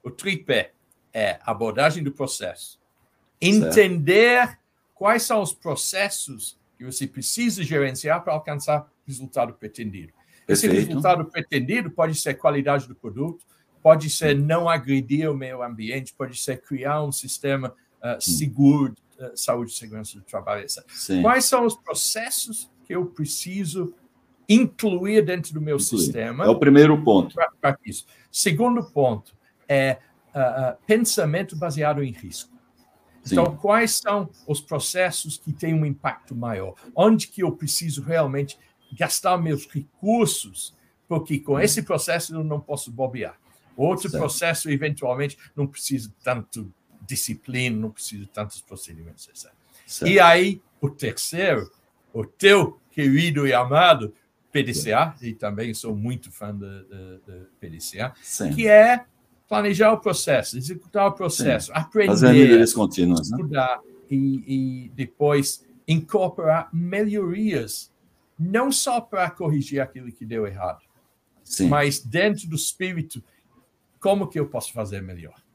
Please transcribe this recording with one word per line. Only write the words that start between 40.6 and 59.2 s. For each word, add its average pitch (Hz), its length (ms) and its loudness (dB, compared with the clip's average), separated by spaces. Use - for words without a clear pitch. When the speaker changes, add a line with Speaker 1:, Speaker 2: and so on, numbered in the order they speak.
Speaker 1:
Porque 156 320 -4
com 139 180 -2
Speaker 2:
Sim. 175 60 4
Speaker 1:
esse 208 180 2
processo 165 540 -4
eu 160 80 -4
não 151 160 -4
posso 143 320 -10
bobear. 123 440 -8
Outro 180 360 -2
Speaker 2:
Certo. 147 100 -4
Speaker 1:
processo, 156 480 -2
eventualmente, 143 680 -4
não 143 100 -2
precisa 127 480 -8
tanto 113 480 -6
disciplina, 120 680 -6
não 110 140 -4
precisa 101 420 -14
tantos 107 300 -10
procedimentos, 82 680 -20
et - 100 -20
cetera. - 200 -20
Speaker 2:
Certo. - 240 0
Speaker 1:
E 196 80 8
aí, 180 420 6
o 143 80 -4
terceiro, 143 840 -4
o 110 100 -6
teu 190 560 2
querido 143 560 2
e 131 60 2
amado 131 600 4
P 139 120 0
D 120 100 -4
C 113 200 -2
A, 151 240 2
Speaker 2:
Sim. 123 100 -12
Speaker 1:
e 113 60 -8
também 107 400 -6
sou 110 200 -8
muito 117 380 -8
fã 104 240 -12
de, 101 40 -10
de, 95 580 -18
de 92 180 -20
P 85 100 -16
D 80 120 -16
C - 180 -12
A, 127 220 -8
Speaker 2:
Sim. - 300 -6
Speaker 1:
que 220 160 -2
é 226 360 8